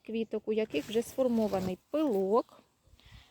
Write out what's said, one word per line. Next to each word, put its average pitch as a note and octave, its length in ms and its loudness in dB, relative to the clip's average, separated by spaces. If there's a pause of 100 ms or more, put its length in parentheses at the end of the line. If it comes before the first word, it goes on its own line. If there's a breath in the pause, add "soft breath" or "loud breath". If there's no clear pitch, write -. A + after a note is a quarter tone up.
квіток, A3+ 420 -4
у A3 40 0
яких A3 320 0
вже A3+ 180 -2
сформований G#3 760 0 (120)
пилок, A#3 720 0 (680 soft breath)